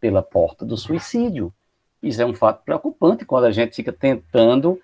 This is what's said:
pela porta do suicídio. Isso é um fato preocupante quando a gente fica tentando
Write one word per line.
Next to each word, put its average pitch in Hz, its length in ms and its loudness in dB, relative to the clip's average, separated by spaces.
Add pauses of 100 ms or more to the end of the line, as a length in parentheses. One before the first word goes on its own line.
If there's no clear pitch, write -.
pela 98 220 0
porta - 420 -2
do 113 120 -6
suicídio. 165 760 -4 (500)
Isso 117 200 -2
é 120 40 2
um 123 80 -2
fato - 300 0
preocupante - 600 0
quando 127 200 2
a 117 60 6
gente 113 240 -2
fica 117 180 -8
tentando 131 920 2